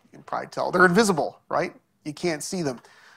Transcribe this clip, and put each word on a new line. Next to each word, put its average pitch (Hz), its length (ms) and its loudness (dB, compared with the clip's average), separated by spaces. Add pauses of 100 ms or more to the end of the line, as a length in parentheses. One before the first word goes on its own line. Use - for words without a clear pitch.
you - 120 -20
can - 60 -20
probably 123 260 -8
tell, 131 220 -6
they're 180 160 6
invisible, 175 540 2 (100)
right? 160 240 -2 (320)
You 151 80 -10
can't 160 280 -4
see 185 200 -6
them. 127 180 -4 (360)